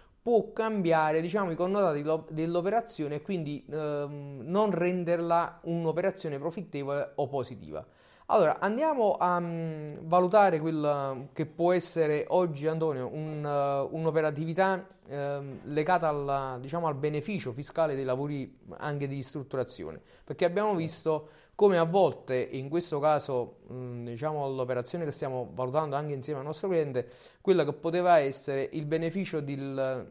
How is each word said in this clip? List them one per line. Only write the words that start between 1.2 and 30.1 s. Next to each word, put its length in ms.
diciamo, 300
i 40
connotati 480
lo-, 260
dell'operazione 840
e 60
quindi, 480
ehm, 760
non 280
renderla 920
un'operazione 720
profittevole 800
o 120
positiva. 580
Allora, 280
andiamo 540
a, 260
mm, 640
valutare 580
quella 720
che 140
può 240
essere 560
oggi, 400
Antonio, 440
un, 320
eh, 520
un'operatività, 920
ehm, 560
legata 460
alla, 520
diciamo, 240
al 80
beneficio 580
fiscale 440
dei 80
lavori 560
anche 300
di 80
ristrutturazione, 840
perché 220
abbiamo 300
visto 540
come 240
a 60
volte, 640
e 60
in 120
questo 300
caso, 600
mm, 320
diciamo, 420
l'operazione 580
che 60
stiamo 400
valutando 440
anche 180
insieme 260
al 60
nostro 220
cliente, 420
quella 240
che 80
poteva 460
essere 540
il 120
beneficio 540
del, 720